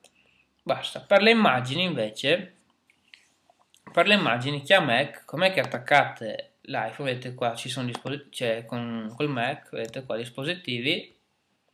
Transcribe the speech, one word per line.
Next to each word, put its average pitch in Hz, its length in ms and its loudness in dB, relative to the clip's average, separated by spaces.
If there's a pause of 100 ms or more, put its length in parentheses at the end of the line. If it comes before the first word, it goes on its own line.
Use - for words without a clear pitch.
(600)
Basta. - 400 -4
Per 196 200 6
le 220 100 8
immagini 143 520 2
invece, 143 720 -2 (1400)
per 170 160 4
le 208 80 6
immagini 139 460 0
chi - 120 2
ha 190 60 8
Mac, 139 460 0
com'è 185 260 0
che 185 80 -2
attaccate 127 1000 0
l'iPhone, 127 500 -6
vedete 123 240 -8
qua 120 200 -2
ci 127 140 -10
sono 127 160 -6
disposi-, 131 460 -8
cioè 120 340 -4
con, 117 500 -8
col 147 140 -2
Mac, 131 400 -4
vedete 117 340 -10
qua 117 140 -6
dispositivi, 135 960 -6 (580)